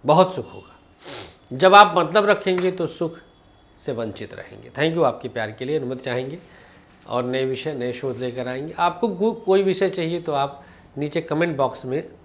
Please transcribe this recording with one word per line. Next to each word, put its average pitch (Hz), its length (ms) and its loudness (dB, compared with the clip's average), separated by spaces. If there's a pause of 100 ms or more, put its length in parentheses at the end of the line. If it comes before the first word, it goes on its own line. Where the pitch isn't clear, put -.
बहुत 147 280 6
सुख - 200 -10
होगा। - 220 -20 (760)
जब 185 220 6
आप 202 220 10
मतलब 175 280 4
रखेंगे 185 460 2
तो 180 160 -4
सुख 165 320 -6 (680)
से 139 60 -4
वंचित 113 420 -8
रहेंगे। 113 360 -16
Thank 160 240 -2
you 165 100 2
आपके 123 240 -2
प्यार 110 240 -6
के 110 120 -10
लिए। 147 140 -2
अनुमति 127 260 -6
चाहेंगे 135 340 -4 (720)
और 123 160 -2
नए 131 200 -2
विषय, 131 300 -4
नए 123 180 -4
शोध 123 240 -6
लेकर 123 320 -6
आएंगे। 139 300 -10
आपको 175 300 0
गु-, 214 360 -2
कोई 190 180 4
विषय 190 280 0
चाहिए 170 320 -4
तो 160 100 -4
आप 139 320 -4 (340)
नीचे 147 220 -4
कमेंट 160 360 -2
बॉक्स 131 280 -2
में 135 240 -4 (160)